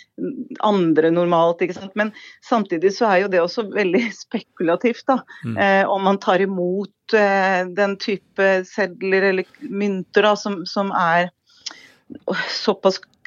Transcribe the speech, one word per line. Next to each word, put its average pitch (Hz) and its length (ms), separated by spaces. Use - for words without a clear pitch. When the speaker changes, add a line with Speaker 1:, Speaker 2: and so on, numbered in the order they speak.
Speaker 1:
andre 165 480
normalt, 175 500
ikke 180 140
sant? 190 180
Men 214 160
samtidig 190 540
så 233 140
er 185 120
jo 196 80
det 180 120
også 196 260
veldig 196 340
<laughs> - 80
spekulativt, 185 840
da, 262 120
Speaker 2:
Mm. 113 100
Speaker 1:
eh, 196 300
om 196 180
man 196 160
tar 196 240
imot, 190 680
eh, 196 580
den 196 240
type 196 560
sedler 190 640
eller 185 180
mynter 202 580
da, 208 80
som, 202 300
som 196 260
er 175 380
såpass - 480